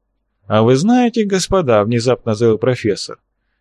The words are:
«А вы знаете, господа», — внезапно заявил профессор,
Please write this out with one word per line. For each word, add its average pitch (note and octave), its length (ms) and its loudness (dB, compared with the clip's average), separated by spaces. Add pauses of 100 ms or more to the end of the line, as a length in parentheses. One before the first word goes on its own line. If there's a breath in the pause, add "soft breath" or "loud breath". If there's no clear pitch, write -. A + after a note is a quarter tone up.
(460)
«А A2 160 0
вы B2+ 140 4
знаете, A#3 480 0
господа», — F3+ 600 0
внезапно A#2 500 -2
заявил A2 240 0
профессор, A#2 600 -4 (420)